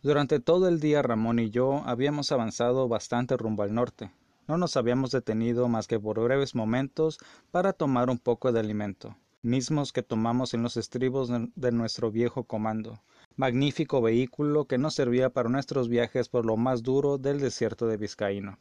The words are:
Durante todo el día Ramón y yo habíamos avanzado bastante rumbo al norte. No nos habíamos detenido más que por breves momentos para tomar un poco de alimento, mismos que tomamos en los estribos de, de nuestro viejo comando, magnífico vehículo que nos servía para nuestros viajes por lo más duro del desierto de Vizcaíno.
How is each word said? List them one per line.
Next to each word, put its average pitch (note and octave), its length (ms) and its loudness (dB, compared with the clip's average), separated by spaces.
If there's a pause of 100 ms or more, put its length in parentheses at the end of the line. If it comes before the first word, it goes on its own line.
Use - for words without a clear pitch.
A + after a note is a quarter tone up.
Durante C#3+ 380 2
todo F3+ 260 4
el E3+ 140 2
día D3 220 4
Ramón A#2 380 2
y A2+ 100 0
yo C3 340 2
habíamos C#3 480 -2
avanzado A#2+ 560 0
bastante B2 480 -2
rumbo A2 280 -2
al G2+ 100 -2
norte. A#2 360 -4 (380)
No D3+ 80 -2
nos F3 220 0
habíamos B2 320 0
detenido A#2+ 580 0
más A2+ 180 0
que A2 140 0
por G#2+ 200 -4
breves C3+ 340 0
momentos C3+ 640 -2 (320)
para F#3 240 0
tomar B2+ 340 2
un B2 100 0
poco B2 320 0
de A2+ 100 2
alimento, G#2 540 -6 (280)
mismos C3 500 0
que B2+ 100 -2
tomamos A#2 520 -2
en A#2 80 0
los A#2+ 160 -4
estribos B2+ 500 -2
de, A#2+ 260 -4
de B2+ 160 -2
nuestro A#2 400 -2
viejo A#2 340 -2
comando, A2 580 -6 (320)
magnífico C3+ 680 0
vehículo C3 640 2
que C3+ 100 -2
nos D3 180 0
servía B2+ 360 2
para A#2+ 180 0
nuestros C3 400 0
viajes A#2 400 0
por A#2+ 160 0
lo A2 140 2
más A#2+ 240 0
duro C#3 340 2
del C#3 240 -2
desierto A#2 460 -2
de A2 100 0
Vizcaíno. G2+ 640 -4